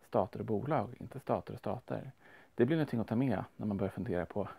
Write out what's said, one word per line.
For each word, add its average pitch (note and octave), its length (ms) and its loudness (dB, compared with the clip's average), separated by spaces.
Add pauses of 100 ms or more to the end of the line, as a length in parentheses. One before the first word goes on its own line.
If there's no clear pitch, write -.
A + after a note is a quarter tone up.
stater A2 380 0
och G#2 60 -4
bolag, A2+ 540 0
inte - 200 -12
stater G#2+ 340 -2
och G#2 60 -8
stater. A#2+ 520 -6 (440)
Det A#2 100 6
blir D#3+ 120 4
någonting C#3 220 0
att G#2+ 80 -2
ta A2+ 80 0
med A2+ 280 2 (120)
när - 100 -6
man G#2 120 0
börjar A#2 140 0
fundera F2+ 340 -2
på F#2+ 220 -4 (120)